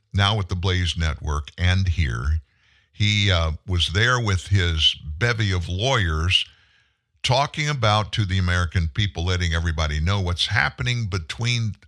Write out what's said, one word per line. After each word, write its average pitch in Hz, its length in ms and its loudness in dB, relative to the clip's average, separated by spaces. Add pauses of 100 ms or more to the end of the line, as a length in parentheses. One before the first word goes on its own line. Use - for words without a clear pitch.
(140)
now 101 220 4
with 95 120 -2
the 98 80 -2
Blaze 90 400 0
Network 73 640 -4
and 92 280 2
here, 73 540 0 (500)
he, 104 400 2
uh, 82 220 2 (140)
was 87 220 0
there 117 300 2
with 101 300 0
his 85 480 2 (220)
bevy 110 340 0
of 87 160 -2
lawyers 90 760 0 (760)
talking 143 460 0
about 107 440 0
to 107 120 -2
the 92 140 0
American 87 500 0
people, 87 380 -2
letting 87 260 0
everybody 80 480 0
know 98 200 0
what's 87 260 -2
happening 123 600 -2
between 107 680 -4 (140)